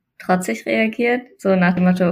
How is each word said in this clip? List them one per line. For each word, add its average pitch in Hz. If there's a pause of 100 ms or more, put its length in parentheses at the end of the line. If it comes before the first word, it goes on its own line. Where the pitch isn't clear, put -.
(200)
trotzig 185
reagiert, 233 (180)
so 190
nach 180
dem 180
Motto, 180